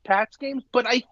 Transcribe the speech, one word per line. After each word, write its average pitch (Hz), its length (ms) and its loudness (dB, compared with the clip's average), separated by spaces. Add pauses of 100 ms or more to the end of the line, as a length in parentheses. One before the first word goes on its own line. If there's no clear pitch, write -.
Pats 208 360 0
games, 277 340 -8
but 240 160 2
I 247 100 2 (140)